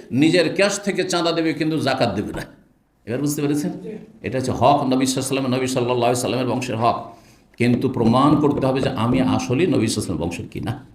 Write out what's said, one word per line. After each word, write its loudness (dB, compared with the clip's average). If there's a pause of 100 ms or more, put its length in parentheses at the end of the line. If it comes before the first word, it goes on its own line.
(120)
নিজের 4
ক্যাশ 0
থেকে -2
চাঁদা 0
দেবে, 0
কিন্তু -2
যাকাত 0
দেবে -4
না। -8 (640)
এবার -4
বুঝতে -2
পেরেছেন? 0 (500)
এটা -4
হচ্ছে -2
হক -2
নবী 6
সাল্লাল্লাহু 2
আলাইহি 0
সাল্লাম, -2
নবী 0
সাল্লাল্লাহু 0
আলাইহি 2
সাল্লামের -2
বংশের -2
হক, -2 (440)
কিন্তু 2
প্রমাণ 4
করতে 2
হবে 0
যে 0
আমি 0
আসলেই 2
নবী 0
সাল্লাল্লাহু 0
আলাইহি 2
সাল্লামের -4
বংশের -8
কিনা। -8